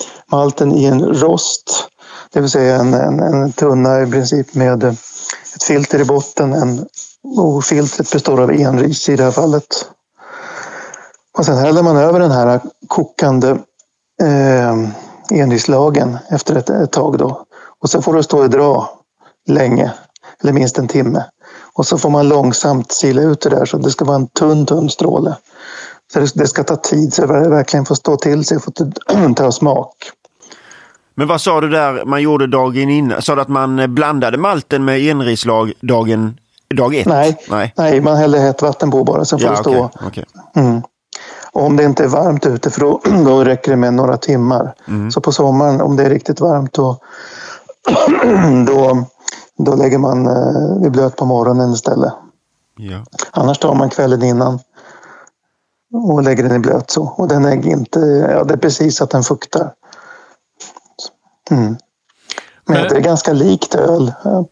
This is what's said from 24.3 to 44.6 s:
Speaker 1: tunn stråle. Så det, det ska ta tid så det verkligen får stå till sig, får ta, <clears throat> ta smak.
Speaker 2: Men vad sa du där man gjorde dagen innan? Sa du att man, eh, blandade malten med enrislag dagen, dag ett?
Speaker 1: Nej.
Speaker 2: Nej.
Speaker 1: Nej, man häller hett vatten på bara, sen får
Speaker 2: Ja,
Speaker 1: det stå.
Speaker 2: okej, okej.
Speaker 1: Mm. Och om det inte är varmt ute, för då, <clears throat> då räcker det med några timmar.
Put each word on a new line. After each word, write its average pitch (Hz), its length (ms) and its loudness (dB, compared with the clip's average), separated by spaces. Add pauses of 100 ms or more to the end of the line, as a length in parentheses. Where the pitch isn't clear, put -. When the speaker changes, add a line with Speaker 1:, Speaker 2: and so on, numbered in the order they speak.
Speaker 1:
tunn 151 240 0
stråle. - 460 -2 (800)
Så - 60 0
det, 143 160 0
det 147 120 0
ska 139 160 -2
ta 160 120 -2
tid 151 380 0
så - 120 0
det 147 240 2
verkligen 147 360 0
får 147 100 -2
stå 147 220 0
till 147 280 0
sig, 160 140 0
får 147 120 -10
ta, - 140 -4 (480)
<clears throat> - 20 -4
ta 135 160 0
smak. 131 420 -2 (1200)
Speaker 2:
Men 147 120 -2
vad 160 140 0
sa 165 200 2
du 151 80 0
där 147 360 -2
man 139 160 -2
gjorde 147 260 2
dagen 131 420 0
innan? 143 320 0
Sa 151 140 -2
du 139 60 0
att 135 60 -4
man, 131 320 -2
eh, 131 80 0
blandade 127 500 -2
malten 147 480 -2
med 135 160 0
enrislag 117 800 0
dagen, 113 560 -2 (380)
dag 131 200 0
ett? 135 100 -2
Speaker 1:
Nej. 156 320 2 (120)
Speaker 2:
Nej. 107 280 -4
Speaker 1:
Nej, 156 240 2
man 151 160 2
häller 147 220 2
hett 135 220 0
vatten 147 300 -2
på 131 120 2
bara, 151 220 0
sen 147 140 -2
får 117 80 0
Speaker 2:
Ja, 113 40 0
Speaker 1:
det 104 60 0
stå. 110 140 0 (140)
Speaker 2:
okej, - 220 -12
okej. - 180 -12 (300)
Speaker 1:
Mm. 120 260 2 (720)
Och - 140 -2
om 147 100 2
det 147 80 4
inte 143 200 2
är 135 40 2
varmt 147 380 0
ute, 131 240 -2
för - 120 -6
då, 147 200 0 (100)
<clears throat> 180 140 4
då 131 180 4
räcker 131 280 0
det 131 60 2
med 123 160 2
några 127 240 0
timmar. 127 560 0 (140)